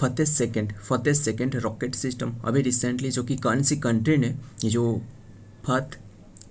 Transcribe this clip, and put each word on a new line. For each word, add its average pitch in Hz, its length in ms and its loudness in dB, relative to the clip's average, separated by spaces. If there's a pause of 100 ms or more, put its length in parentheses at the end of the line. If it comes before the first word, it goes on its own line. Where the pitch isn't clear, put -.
फतेह 139 240 2
सेकंड, 110 480 2
फतेह 127 400 0
सेकंड 123 420 2
रॉकेट 117 400 -4
सिस्टम? 123 380 -4 (120)
अभी 127 180 2
recently 127 460 0
जो 123 140 -2
कि 131 120 -2
कौन 127 280 2
सी 143 140 4
कंट्री 123 400 2
ने 117 220 0 (240)
ये 113 60 2
जो 117 320 0 (640)
फत 131 260 -2 (580)